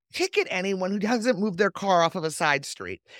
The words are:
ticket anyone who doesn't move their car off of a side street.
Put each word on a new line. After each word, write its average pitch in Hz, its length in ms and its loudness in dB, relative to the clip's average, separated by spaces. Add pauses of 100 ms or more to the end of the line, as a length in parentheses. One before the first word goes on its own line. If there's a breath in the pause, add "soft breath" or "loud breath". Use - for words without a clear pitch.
(120)
ticket 381 380 -2
anyone 190 400 -2
who 208 80 -2
doesn't 214 420 0
move 196 180 -2
their 196 120 4
car 185 320 4
off 165 140 2
of 170 80 -4
a 156 80 -2
side 147 340 0
street. - 380 -10 (160 loud breath)